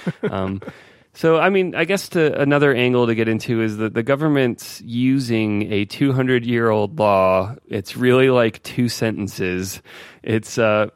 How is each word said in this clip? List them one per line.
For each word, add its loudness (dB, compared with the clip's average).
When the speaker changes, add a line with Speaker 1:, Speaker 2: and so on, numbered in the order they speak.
Speaker 1:
<laughs> -4
Speaker 2:
Um, -4
so, 2
I 4
mean, 0
I 0
guess -2
to, 0
another 4
angle 2
to 0
get 0
into -2
is -2
that -4
the -2
government's -2
using -2
a -2
two -2
hundred-year-old 0
law. 4
It's -8
really, 4
like, 2
two -2
sentences. -4
It's, -4
uh, 2